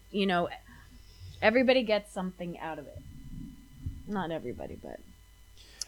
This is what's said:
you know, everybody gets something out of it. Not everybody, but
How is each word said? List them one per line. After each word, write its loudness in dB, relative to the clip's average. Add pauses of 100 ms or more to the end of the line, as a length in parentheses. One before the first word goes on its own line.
(120)
you 4
know, 4 (920)
everybody 6
gets 2
something -4
out -6
of -12
it. -12 (1080)
Not 0
everybody, -4
but -10 (880)